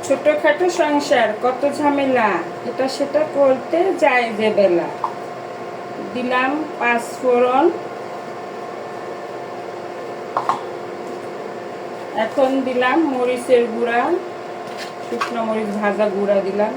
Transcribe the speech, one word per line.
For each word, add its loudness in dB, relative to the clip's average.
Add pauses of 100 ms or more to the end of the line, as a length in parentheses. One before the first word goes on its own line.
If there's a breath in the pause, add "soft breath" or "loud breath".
ছোটখাটো 4 (140)
সংসার, 4 (160)
কত 2 (180)
ঝামেলা, 4 (400)
এটা -2 (120)
সেটা 2 (160)
করতে 4 (220)
যায় 4 (120)
যে 4 (100)
বেলা। 4 (1300)
দিলাম 0 (280)
পাঁচ 2 (160)
ফোড়ন, 4 (4000)
এখন 2 (180)
দিলাম 2 (160)
মরিচের 2 (100)
গুঁড়া, 0 (1040)
শুকনো -4
মরিচ -2 (100)
ভাজা 2 (100)
গুঁড়া 2 (100)
দিলাম। 0